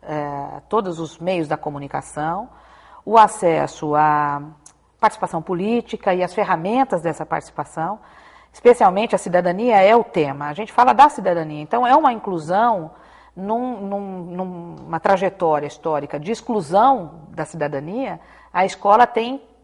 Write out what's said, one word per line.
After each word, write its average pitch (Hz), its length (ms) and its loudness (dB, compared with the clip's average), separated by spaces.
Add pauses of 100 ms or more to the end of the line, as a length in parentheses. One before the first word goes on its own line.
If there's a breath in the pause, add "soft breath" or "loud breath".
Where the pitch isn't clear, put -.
eh, 143 640 -8
todos 185 320 -2
os 160 180 -10
meios 170 300 -4
da 156 100 -2
comunicação, 151 920 -8 (560 loud breath)
o 208 120 4
acesso 160 760 2
à 147 460 2 (580)
participação 185 420 -2
política 202 760 -2
e 180 80 0
as 180 100 -4
ferramentas 190 680 0
dessa 156 240 -4
participação, 160 760 -8 (540 loud breath)
especialmente 220 600 4
a 190 60 0
cidadania 185 640 2
é 208 140 8
o 233 80 4
tema. 147 440 -2
A 151 60 -8
gente 196 180 -10
fala 247 220 4
da 277 160 8
cidadania, 170 520 -4
então 240 240 0
é 247 100 6
uma 302 180 4
inclusão 185 760 -2 (440 loud breath)
num, 220 460 -6
num, 196 540 -8 (440)
numa 165 200 -8
trajetória 170 680 0
histórica 147 520 -6
de 156 120 -8
exclusão 208 1000 0
da 165 160 -10
cidadania, 156 720 -8 (320 soft breath)
a 185 140 0
escola 208 400 4
tem 233 380 -6 (200)